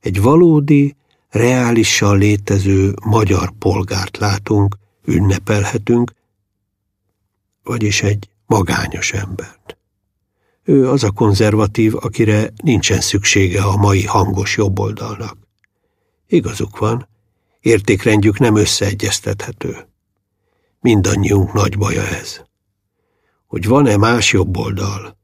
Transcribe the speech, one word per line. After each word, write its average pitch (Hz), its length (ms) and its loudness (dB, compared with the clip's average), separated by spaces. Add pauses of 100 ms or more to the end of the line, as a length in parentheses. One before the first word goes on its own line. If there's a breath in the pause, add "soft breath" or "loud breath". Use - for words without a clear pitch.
Egy 95 200 -4
valódi, 147 760 4 (340)
reálisan 117 880 2
létező 98 760 2 (100)
magyar 104 540 0
polgárt 95 580 -4
látunk, 101 600 -2 (280)
ünnepelhetünk, 107 1080 0 (1500)
vagyis 107 400 -2
egy 101 260 -2 (180)
magányos 87 680 -2
embert. - 640 -10 (840)
Ő 135 280 2
az 135 140 0
a 104 60 2
konzervatív, 107 840 2
akire 110 540 -2 (120)
nincsen 101 380 0
szüksége 98 600 0
a 98 140 -2
mai 101 280 2
hangos 101 520 -2
jobboldalnak. 104 800 -4 (880)
Igazuk 107 520 -2
van, 113 300 -2 (520)
értékrendjük 104 760 2
nem 113 180 2
összeegyeztethető. - 1300 -4 (920)
Mindannyiunk 101 720 2
nagy 98 260 -2
baja - 240 -2
ez. - 400 -10 (1040)
Hogy 85 200 -8
van-e 123 300 4
más 113 360 2
jobboldal? - 920 -4